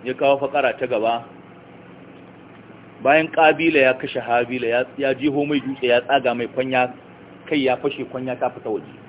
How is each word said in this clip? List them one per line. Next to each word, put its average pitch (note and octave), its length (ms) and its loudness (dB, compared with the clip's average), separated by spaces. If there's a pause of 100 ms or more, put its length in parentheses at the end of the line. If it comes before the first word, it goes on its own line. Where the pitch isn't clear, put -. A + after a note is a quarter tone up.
ya B2+ 100 -6
kawo C#3 240 2
fakara C3+ 400 0
ta B2+ 100 -4
gaba. A#2 380 -2 (1800)
Bayan D#3 240 4
Kabila D#3 520 4
ya C3 140 6
kashe C3 260 -6
Habila, A#2+ 480 -2
ya, A#2+ 180 0 (120)
ya C3+ 160 -2
jeho C#3+ 320 0
mai D3 140 0
dutse, B2+ 280 -6
ya A#2+ 140 4
tsaga B2+ 340 0
mai A#2+ 120 -4
kwanya, B2+ 460 -2 (520)
kai C#3+ 200 0
ya B2 120 2
fashe, C#3 280 -6
kwanya B2+ 340 -8
ta B2 100 -2
fita A#2+ 200 -10
waje. F2 200 -6 (200)